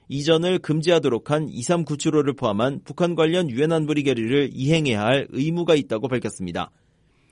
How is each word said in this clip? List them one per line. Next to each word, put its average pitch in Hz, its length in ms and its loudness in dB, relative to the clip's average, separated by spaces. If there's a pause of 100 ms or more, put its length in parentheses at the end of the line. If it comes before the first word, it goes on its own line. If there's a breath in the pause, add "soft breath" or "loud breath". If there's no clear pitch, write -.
이전을 160 500 2
금지하도록 151 720 0
한 151 180 -2
이삼구칠호를 147 840 -2
포함한 117 520 -2
북한 175 280 -2
관련 160 360 0
유엔 147 240 0
안보리 151 300 0
결의를 131 500 2
이행해야 135 480 2
할 127 300 2
의무가 165 440 2
있다고 127 320 0
밝혔습니다. 95 640 -6 (600)